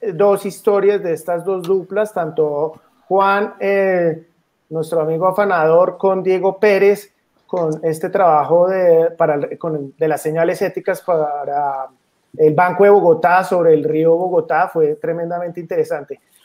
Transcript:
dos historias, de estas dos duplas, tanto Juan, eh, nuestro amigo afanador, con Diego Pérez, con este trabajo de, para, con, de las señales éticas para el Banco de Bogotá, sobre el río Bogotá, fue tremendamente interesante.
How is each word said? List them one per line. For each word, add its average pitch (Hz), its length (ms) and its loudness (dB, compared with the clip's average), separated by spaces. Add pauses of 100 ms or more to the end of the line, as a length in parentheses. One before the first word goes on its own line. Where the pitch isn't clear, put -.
(140)
dos 196 320 2
historias, 196 580 0
de 170 100 -4
estas 170 300 -6
dos 185 200 -6
duplas, 190 500 -4
tanto 156 680 -4 (280)
Juan, 196 520 0
eh, 185 640 0 (460)
nuestro 160 320 -4
amigo 160 260 0
afanador, 180 720 2
con 190 260 -2
Diego 185 360 0
Pérez, 202 520 2 (360)
con 160 360 -4
este 160 260 -4
trabajo 170 600 2
de, 170 480 2
para, 151 400 -2
con, 147 400 -8
de 160 100 -2
las 147 140 -2
señales 165 400 -2
éticas 185 400 -4
para 143 840 -4 (500)
el 156 160 4
Banco 180 320 2
de 202 60 8
Bogotá, 175 520 4
sobre 170 300 2
el 147 100 2
río 156 320 2
Bogotá, 175 560 -2
fue 151 240 0
tremendamente 170 640 -8
interesante. 160 600 -6 (260)